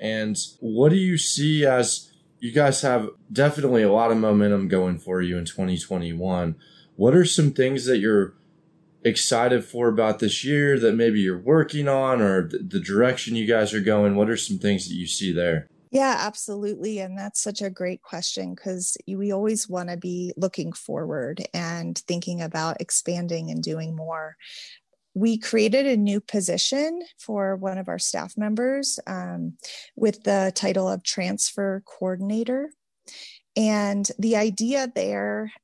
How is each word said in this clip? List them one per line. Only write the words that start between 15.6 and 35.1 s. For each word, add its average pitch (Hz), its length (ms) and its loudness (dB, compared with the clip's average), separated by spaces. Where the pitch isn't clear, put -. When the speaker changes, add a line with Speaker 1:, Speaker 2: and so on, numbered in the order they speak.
Speaker 2:
Yeah, 269 280 2
absolutely. 208 800 -6
And 190 160 -10
that's 196 260 -8
such 208 200 -6
a 202 80 -4
great 185 320 -8
question, 180 540 -8
'cause 185 420 -6
y-, 190 80 -6
we 202 160 -4
always 208 380 -2
wanna 175 280 -6
be 180 380 -6
looking 170 360 -4
forward 151 800 -8
and 170 440 -6
thinking 175 340 -6
about 160 400 -4
expanding 170 680 -4
and 160 100 -6
doing 160 340 -6
more. 160 400 -10
We 220 240 2
created 220 480 2
a 262 120 2
new 202 240 2
position 262 800 -2
for 196 400 -4
one 190 200 -6
of 185 120 -8
our 175 100 -6
staff - 380 -6
members, 247 600 -2
um, 175 500 -8
with 214 260 0
the 190 320 2
title 185 320 0
of 185 160 -4
transfer 196 800 -4
coordinator. 220 840 -4
And 208 600 0
the 220 200 2
idea 226 580 0
there, 208 560 -2